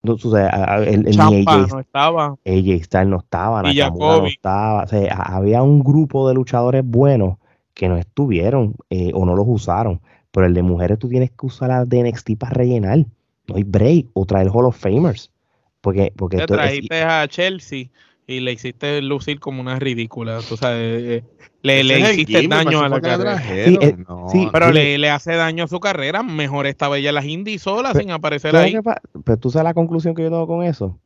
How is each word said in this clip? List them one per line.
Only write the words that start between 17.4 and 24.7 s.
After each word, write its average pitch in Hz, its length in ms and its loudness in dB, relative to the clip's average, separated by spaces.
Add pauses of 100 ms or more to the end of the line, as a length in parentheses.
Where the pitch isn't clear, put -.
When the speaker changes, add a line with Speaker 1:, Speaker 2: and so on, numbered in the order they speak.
Speaker 2:
y 131 140 -8
le 127 120 -4
hiciste 143 500 -6
lucir 143 380 -6
como 135 200 -10
una 127 180 -6
ridícula. 117 680 -6
Tú 113 80 -8
sabes, 117 460 -2
eh, 120 220 -6 (380)
le, 135 180 4
Speaker 3:
Ese 135 40 2
Speaker 2:
le 131 100 4
Speaker 3:
es 151 100 4
el 214 100 4
Speaker 2:
hiciste 151 260 2
Speaker 3:
gimmick, 165 180 0
Speaker 2:
daño 160 120 2
Speaker 3:
eso 156 100 2
Speaker 2:
a 143 80 2
la 135 80 0
Speaker 3:
fue 131 40 -2
que 127 80 -4
la - 80 0
Speaker 2:
carrera. 202 200 -2
Speaker 3:
trajeron. 117 440 2
Speaker 1:
Sí, - 60 6
eh, 196 100 4 (120)
Speaker 3:
No, 180 200 -12
Speaker 1:
sí, 185 240 2
Speaker 2:
Pero 165 140 4
Speaker 1:
sí. 165 80 6